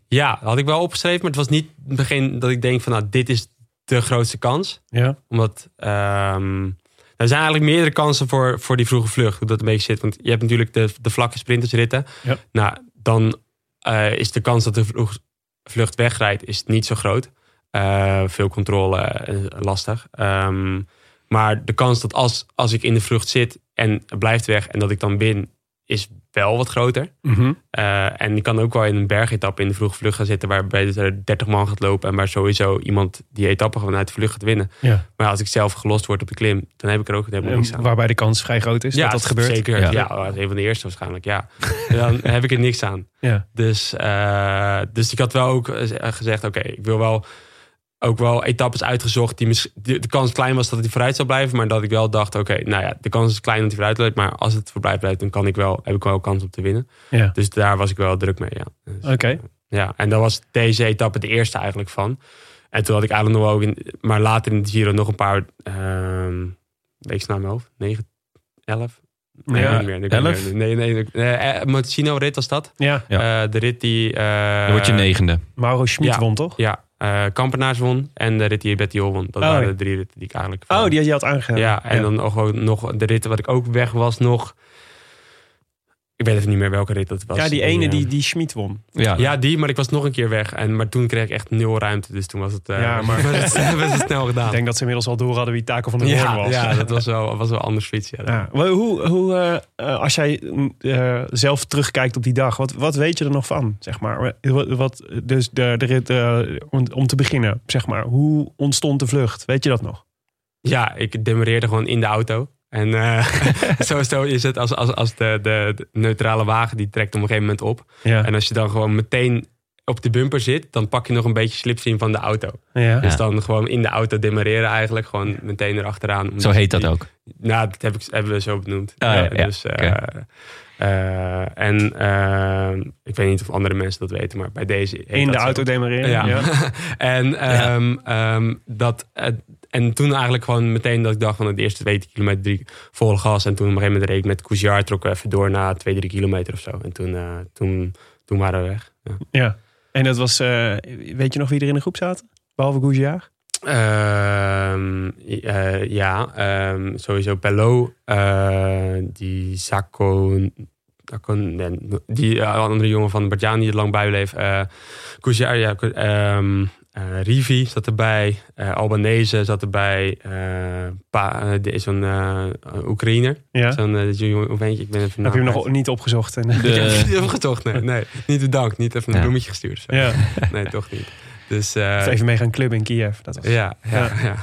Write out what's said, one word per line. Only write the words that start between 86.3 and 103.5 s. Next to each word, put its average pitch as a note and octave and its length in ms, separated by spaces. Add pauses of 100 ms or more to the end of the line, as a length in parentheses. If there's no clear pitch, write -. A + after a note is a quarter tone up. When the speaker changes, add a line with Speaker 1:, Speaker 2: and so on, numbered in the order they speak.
Speaker 1:
even G#2 120
niet G2+ 100
meer G2 100
welke G2 240
rit G2 140
dat F#2 200
was. F2+ 100
Speaker 2:
Ja, D#3 120
die D3 120
ene E3 220
Speaker 1:
Ja. D3+ 60
Speaker 2:
die, C#3+ 180
die C#3+ 140
Schmid E3 320
won. G2+ 380
Speaker 3:
Ja. G#2+ 260
Speaker 1:
Ja, C#3 200
die, C#3 200
maar D3+ 120
ik C#3 60
was C3 140
nog D3 140
een C#3+ 80
keer A#2+ 180
weg. G#2+ 240
En, A2 220
maar A2 140
toen B2 180
kreeg A2+ 160
ik G#2+ 60
echt G#2 200
nul A2+ 300
ruimte. G#2 340
Dus G2 140
toen - 140
was G2 120
het, G2 160
eh, G2 120
Speaker 2:
Ja, A#2 200
maar A2+ 220
Speaker 1:
<laughs> C#3+ 80
was - 220
het, C#3+ 220
was D#3 160
het C#3 100
snel C3+ 240
gedaan. A#2+ 200
Speaker 2:
Ik G#2+ 60
denk A#2 140
dat A#2+ 100
ze - 60
inmiddels A#2+ 260
al A#2+ 100
door B2 180
hadden A#2+ 180
wie A#2 100
Taco A#2+ 260
van A#2 100
der B2 80
Speaker 1:
Ja, C#3 260
Speaker 2:
Hoorn G#2 120
was. A#2+ 80
Speaker 1:
ja, A#2 200
dat A#2+ 160
was A#2 160
wel, A2+ 320
was A2+ 120
wel A2+ 100
anders G#2+ 280
fiets, G#2+ 220
ja. - 160
Speaker 2:
Ja. A2 280
Maar D3+ 140
hoe, F#3+ 400
hoe, F#3 280
eh, F3 200 (340)
eh, C3+ 100
als C#3+ 160
jij, D3 280
mm, C#3 360
eh, B2+ 500
zelf C3+ 360
terugkijkt C3 500
op B2+ 80
die B2 100
dag, B2+ 240
wat, C3+ 160
wat D3 220
weet D#3 220
je D3+ 80
er C#3 60
nog C#3 140
van, B2+ 340